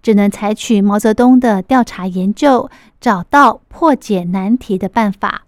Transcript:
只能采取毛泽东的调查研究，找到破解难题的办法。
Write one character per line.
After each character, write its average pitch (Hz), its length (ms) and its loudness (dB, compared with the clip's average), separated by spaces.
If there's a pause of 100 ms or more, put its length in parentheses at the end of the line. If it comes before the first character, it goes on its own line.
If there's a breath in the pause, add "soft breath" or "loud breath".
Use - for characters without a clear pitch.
只 226 120 0
能 202 160 2
采 208 240 -4
取 214 280 -2
毛 208 180 0
泽 214 140 0
东 254 260 4
的 220 220 0
调 254 220 0
查 185 240 -8
研 185 260 -4
究， 262 360 0 (320 soft breath)
找 190 220 -2
到 285 440 2
破 311 280 0
解 185 300 -4
难 190 320 -2
题 196 200 -6
的 190 100 -6
办 214 240 -2
法。 - 360 -8